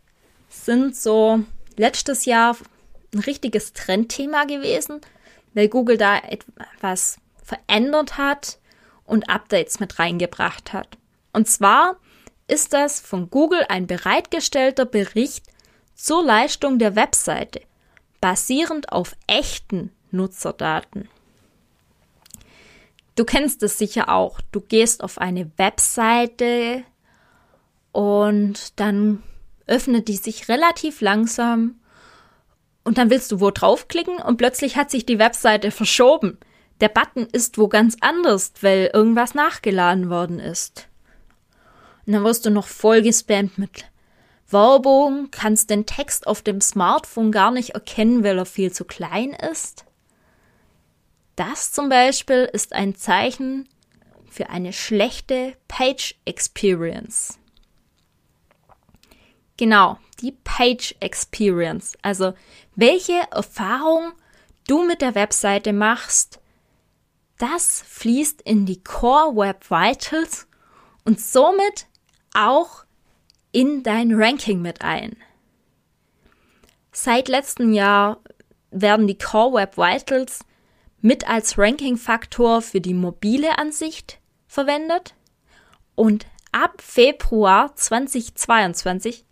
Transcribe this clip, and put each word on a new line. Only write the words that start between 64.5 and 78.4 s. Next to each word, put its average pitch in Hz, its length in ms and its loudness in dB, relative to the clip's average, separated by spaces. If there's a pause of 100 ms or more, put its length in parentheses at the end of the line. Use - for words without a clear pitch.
du 311 180 2
mit 339 180 -2
der 254 120 0
Webseite 202 580 0
machst, - 680 -2 (960)
das 294 460 -4
fließt - 600 -2
in 208 240 2
die 185 160 -6
Core 277 540 2
Web 196 340 -2
Vitals 269 760 -2 (560)
und 214 160 0
somit 392 640 2 (480)
auch 254 500 0 (680)
in 262 320 0
dein 226 280 0
Ranking 220 480 0
mit 170 220 -10
ein. - 340 -8 (1700)
Seit - 380 -2
letztem 254 440 0
Jahr 208 480 2 (520)